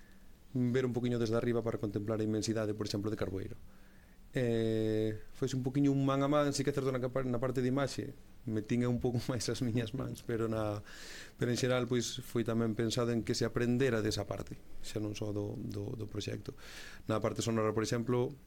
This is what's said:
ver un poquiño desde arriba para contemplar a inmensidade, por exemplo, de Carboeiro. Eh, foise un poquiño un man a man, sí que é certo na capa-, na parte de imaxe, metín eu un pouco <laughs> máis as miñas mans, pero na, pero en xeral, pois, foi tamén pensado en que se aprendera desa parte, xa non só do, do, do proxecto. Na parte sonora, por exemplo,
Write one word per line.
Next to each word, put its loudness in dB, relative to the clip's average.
ver 2
un 0
poquiño 2
desde 2
arriba 2
para 0
contemplar -2
a 2
inmensidade, 0
por -4
exemplo, -2
de 0
Carboeiro. -4
Eh, 2
foise -2
un -2
poquiño 4
un 4
man 4
a 4
man, 4
sí 0
que 0
é -2
certo 2
na -2
capa-, 0
na 0
parte 0
de 4
imaxe, -2
metín 0
eu 2
un 0
pouco 2
<laughs> 0
máis -2
as 0
miñas 0
mans, -6
pero 0
na, 0
pero 2
en 2
xeral, 2
pois, 0
foi 0
tamén 2
pensado 2
en 0
que 0
se 2
aprendera 4
desa 0
parte, -8
xa -4
non -2
só -2
do, -2
do, -6
do -6
proxecto. -6
Na 0
parte 0
sonora, 2
por 2
exemplo, 0